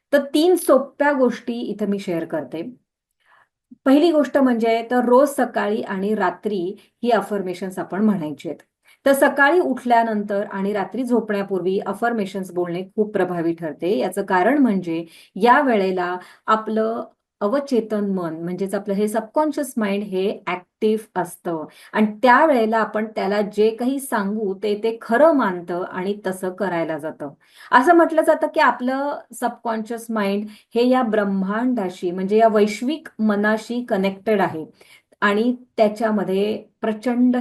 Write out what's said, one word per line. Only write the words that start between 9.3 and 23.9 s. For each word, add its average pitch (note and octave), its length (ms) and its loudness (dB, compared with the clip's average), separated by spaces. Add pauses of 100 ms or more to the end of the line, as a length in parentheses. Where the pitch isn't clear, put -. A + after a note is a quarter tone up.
उठल्यानंतर A3+ 920 0
आणि G3 200 -4
रात्री G#3 320 -4
झोपण्यापूर्वी G3 840 0
अफर्मेशन्स G3+ 640 -4
बोलणे F3 300 -4 (140)
खूप G#3+ 160 0
प्रभावी F3 420 -2
ठरते. E3 440 -4
याचं F#3+ 260 -4
कारण G3+ 340 2
म्हणजे F3+ 460 0 (320)
या A#3+ 240 4
वेळेला F#3+ 560 0 (300)
आपलं A3 560 -2 (380)
अवचेतन G#3+ 720 -2
मन E3+ 320 -4
म्हणजेच F#3 320 -6
आपलं G3+ 200 -4
हे G#3 140 0
सबकॉन्शियस C#4+ 680 -2
माइंड G3+ 280 -2
हे F#3 200 -4 (220)
ॲक्टिव्ह G#3+ 720 -4
असतं E3+ 440 -6 (280)
आणि G#3+ 140 2 (160)
त्यावेळेला B3 560 4
आपण G#3+ 280 -2
त्याला G#3 340 -2
जे G#3 300 0
काही B3 300 -2